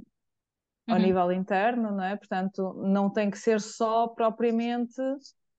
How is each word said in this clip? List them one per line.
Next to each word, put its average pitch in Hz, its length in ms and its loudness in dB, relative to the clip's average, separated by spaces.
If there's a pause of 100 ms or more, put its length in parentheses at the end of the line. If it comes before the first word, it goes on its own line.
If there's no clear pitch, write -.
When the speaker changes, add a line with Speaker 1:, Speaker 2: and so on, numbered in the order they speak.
(880)
Speaker 1:
ao 226 100 2
Speaker 2:
Uhum. - 0 -
Speaker 1:
nível 185 340 4
interno, 208 600 0
não 196 120 -4
é? 196 120 -4
Portanto, 190 580 -4
não 196 360 2
tem 208 200 0
que 196 80 -6
ser 220 220 2
só 226 480 0
propriamente, 233 920 -2 (580)